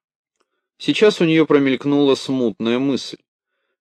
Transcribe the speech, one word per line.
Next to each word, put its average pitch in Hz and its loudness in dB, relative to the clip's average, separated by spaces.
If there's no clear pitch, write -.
Сейчас - 2
у 175 2
нее 160 2
промелькнула 143 2
смутная 120 -4
мысль. 135 -6